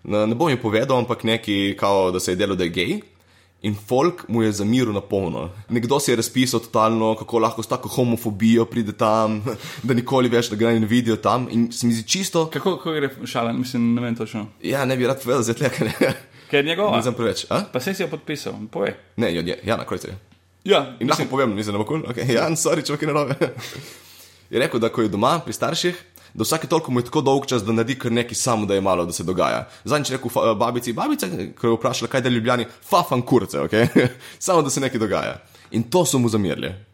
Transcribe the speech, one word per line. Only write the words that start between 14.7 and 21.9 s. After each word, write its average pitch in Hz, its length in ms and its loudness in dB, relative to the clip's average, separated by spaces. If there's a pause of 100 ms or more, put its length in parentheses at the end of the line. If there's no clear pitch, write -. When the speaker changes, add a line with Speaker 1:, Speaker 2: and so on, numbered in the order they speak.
Speaker 1:
ne 131 140 0
bi 123 100 2
rad 131 160 0
povedal 123 200 2
zdaj 113 140 0
tle, 143 140 0
ker 110 220 -2
je - 200 2 (340)
Speaker 2:
Ker 147 120 2
je 143 80 2
njegova. 180 300 2
Speaker 1:
Nisem 120 180 0
preveč, 107 320 -2
a? 170 160 0
Speaker 2:
Pa 127 160 -4
saj 190 160 -2
si 190 80 -4
jo 165 60 -2
podpisal, 147 580 -8
povej. 180 300 -4 (180)
Speaker 1:
Ne, 113 160 0
jo-, 85 120 0
je, 85 180 -2
Jana 107 240 -2
Kreuzer - 260 -8
je. 95 80 -12 (480)
Speaker 2:
Ja, 185 160 4 (120)
Speaker 1:
In 117 120 -6
lahko 156 160 2
Speaker 2:
mislim 131 60 -4
Speaker 1:
povem, 127 260 0
nisem 104 180 -4
na 101 80 -2
okol. 151 240 -4